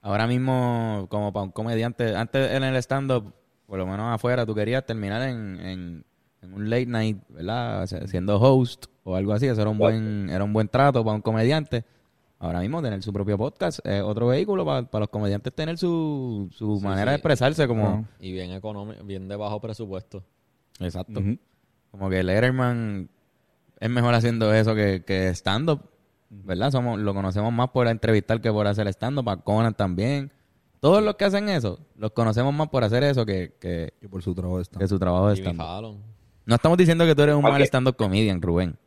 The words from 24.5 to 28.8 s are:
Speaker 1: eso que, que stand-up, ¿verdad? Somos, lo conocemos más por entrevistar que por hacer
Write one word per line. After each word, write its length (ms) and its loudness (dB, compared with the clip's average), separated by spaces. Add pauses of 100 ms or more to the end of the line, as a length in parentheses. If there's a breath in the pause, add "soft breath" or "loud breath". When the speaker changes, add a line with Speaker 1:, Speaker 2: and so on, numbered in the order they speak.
Speaker 1:
eso 220 4
que, 280 0
que 260 0
stand-up, 500 -2 (500)
¿verdad? 400 -2
Somos, 300 0
lo 120 0
conocemos 400 -2
más 180 0
por 180 2
entrevistar 520 2
que 120 0
por 160 2
hacer 200 0